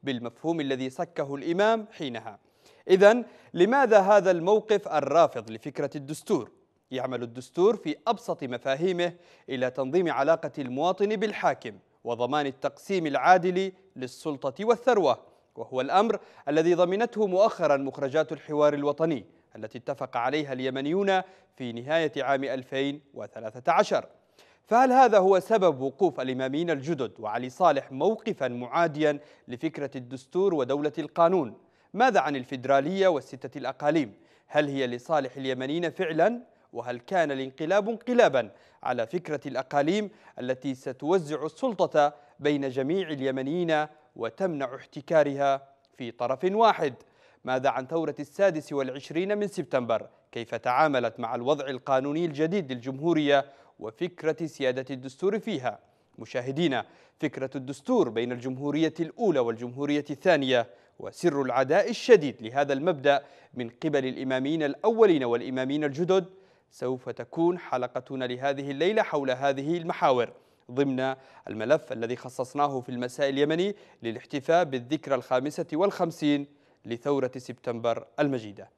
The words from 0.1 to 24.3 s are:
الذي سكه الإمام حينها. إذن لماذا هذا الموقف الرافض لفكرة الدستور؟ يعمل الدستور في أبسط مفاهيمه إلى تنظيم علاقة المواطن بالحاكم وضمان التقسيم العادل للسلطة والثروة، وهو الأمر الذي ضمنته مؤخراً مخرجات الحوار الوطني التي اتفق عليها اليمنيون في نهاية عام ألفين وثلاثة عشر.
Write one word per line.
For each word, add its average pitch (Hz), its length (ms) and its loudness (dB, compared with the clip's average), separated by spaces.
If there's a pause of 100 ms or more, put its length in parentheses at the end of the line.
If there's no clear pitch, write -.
الذي 131 300 -4
سكه 143 440 -8
الإمام 208 580 0
حينها. 117 460 -10 (520)
إذن 202 340 8 (300)
لماذا 214 460 6
هذا 196 300 6
الموقف 190 580 2
الرافض 135 640 2
لفكرة 139 460 -6
الدستور؟ 143 540 -4 (400)
يعمل 127 320 -6
الدستور 127 540 0
في 147 200 -8 (100)
أبسط 196 380 -4
مفاهيمه 160 680 -2 (360)
إلى 127 220 -2
تنظيم 147 420 -2
علاقة 147 460 0
المواطن 175 580 -2
بالحاكم 185 560 -4 (320)
وضمان 123 420 -2
التقسيم 156 600 -4
العادل 180 680 2 (240)
للسلطة 135 680 -8
والثروة، 220 540 2 (380)
وهو 127 240 -6
الأمر 196 380 2 (300)
الذي 160 260 4
ضمنته 202 520 0
مؤخراً 185 500 2
مخرجات 139 560 -2
الحوار 147 420 2
الوطني 143 500 -2 (320)
التي 110 220 -12
اتفق 131 380 -8
عليها 139 360 -2
اليمنيون 143 680 0 (360)
في 123 160 -10
نهاية 147 440 -2
عام 135 280 0
ألفين 135 560 -4 (140)
وثلاثة 113 580 -6
عشر. 160 340 2 (580)